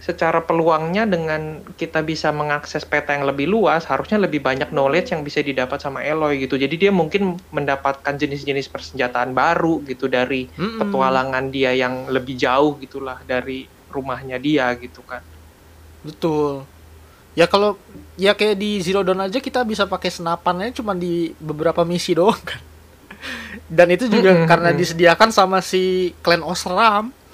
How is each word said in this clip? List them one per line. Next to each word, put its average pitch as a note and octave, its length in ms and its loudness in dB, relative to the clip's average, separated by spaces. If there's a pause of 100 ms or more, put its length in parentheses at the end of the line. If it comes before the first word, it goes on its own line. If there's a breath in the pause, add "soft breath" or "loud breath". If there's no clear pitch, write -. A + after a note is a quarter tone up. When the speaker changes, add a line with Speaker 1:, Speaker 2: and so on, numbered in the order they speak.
Speaker 1:
secara E3 400 0
peluangnya E3 640 2
dengan D#3 560 -2 (160)
kita D#3+ 240 -2
bisa D#3 320 -2
mengakses D3 560 -4
peta D3 240 -2
yang C#3+ 160 0
lebih C#3 160 -2
luas, E3 400 2
harusnya C3+ 320 -2
lebih D#3 240 0
banyak C3+ 320 -2
knowledge C#3+ 400 2
yang D#3+ 80 -4
bisa D3 240 -4
didapat C3 400 -4
sama C3+ 160 -6
Eloy D3 400 0
gitu. C3+ 160 -2
Jadi C#3 240 -2
dia G3 80 4
mungkin F#3 480 2 (160)
mendapatkan C#3 640 -2
jenis-jenis C#3 560 -4
persenjataan B2+ 640 -4
baru E3 480 2
gitu C3 240 -6
dari B2+ 480 -2
Speaker 2:
Mm-mm. A3 240 -6
Speaker 1:
petualangan C3+ 720 0
dia C3 240 0
yang B2+ 320 -2
lebih B2+ 320 -4
jauh C#3 400 2
gitulah C3+ 480 -12
dari C3 400 -6 (240)
rumahnya C3 480 -8
dia C3+ 400 0
gitu B2 240 -18
kan. B2 160 -14 (880)
Speaker 2:
Betul. D3+ 560 -2 (720 soft breath)
Ya E3 80 6
kalau, G3+ 320 2 (400)
ya G3 160 2
kayak G#3 240 0
di G#3 240 -2
Zero F#3+ 240 0
Dawn F#3+ 240 0
aja B3 160 -4
kita B3+ 160 -2
bisa G#3+ 240 0
pakai F#3+ 240 -4
senapannya F3 640 -4
cuma G#3 240 -4
di F3 400 -2
beberapa D#3+ 480 -2
misi E3+ 320 0
doang F#3 240 4
kan. - 320 -14 (920 loud breath)
Dan E3+ 240 6
itu F3+ 180 2
juga F#3+ 300 6
Speaker 1:
Mm-mm, E3 100 4
Speaker 2:
karena E3+ 240 6
Speaker 1:
mm-mm. - 60 2
Speaker 2:
disediakan E3+ 560 4
sama F#3 320 4
si F#3 560 0
Clan E3+ 240 2
Osram G3+ 640 2 (260 loud breath)